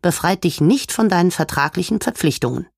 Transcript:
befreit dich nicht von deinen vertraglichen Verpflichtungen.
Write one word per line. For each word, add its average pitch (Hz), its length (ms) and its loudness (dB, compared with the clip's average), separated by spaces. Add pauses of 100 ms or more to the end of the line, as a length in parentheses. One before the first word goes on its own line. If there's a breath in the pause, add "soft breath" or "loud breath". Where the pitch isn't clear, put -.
befreit 180 440 0
dich - 160 0
nicht 214 300 2
von 220 180 2
deinen 180 200 4
vertraglichen 165 720 -2
Verpflichtungen. - 640 -2 (120)